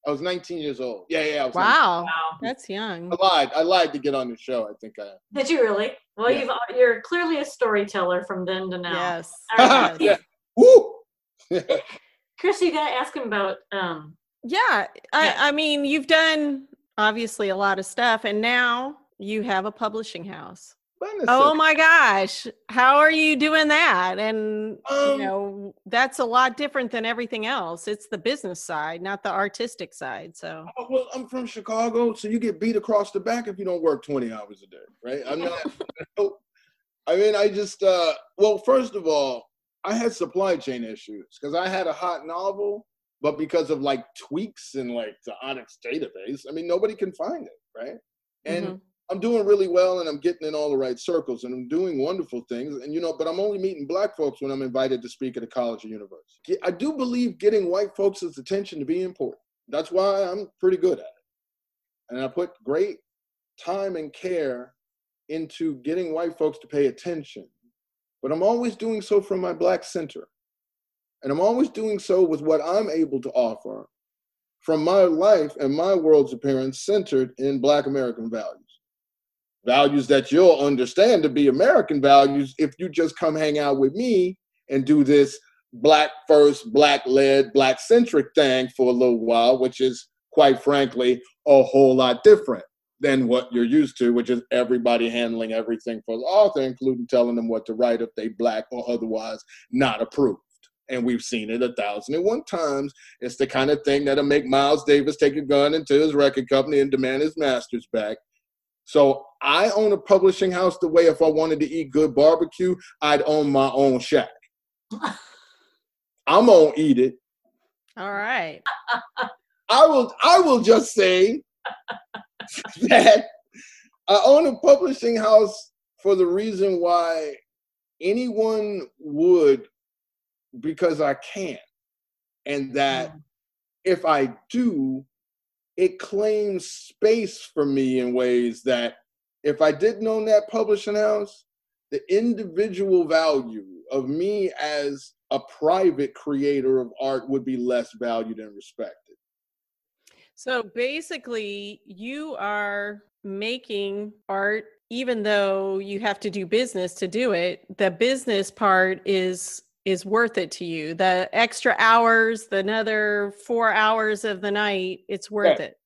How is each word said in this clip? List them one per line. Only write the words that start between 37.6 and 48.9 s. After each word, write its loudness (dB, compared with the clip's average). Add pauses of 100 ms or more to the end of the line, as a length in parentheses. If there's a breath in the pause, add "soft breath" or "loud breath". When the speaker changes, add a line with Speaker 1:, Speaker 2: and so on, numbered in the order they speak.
Speaker 1:
uh, 2 (240)
well, 4
first 0
of -6
all, -2 (360)
I -4
had -2
supply -2
chain -8
issues -16 (160)
'cause -8
I -2
had -4
a -4
hot -8
novel, -8 (340)
but -4
because -2
of, -2
like, -2 (120)
tweaks -10
in, -8
like, -8 (100)
the -14
Onyx -14
database, -10
I -14
mean, -10
nobody -2
can -8
find -10
it, -20 (180)
right? -14 (500)
And -6
Speaker 2:
Mm-hmm. -10 (340)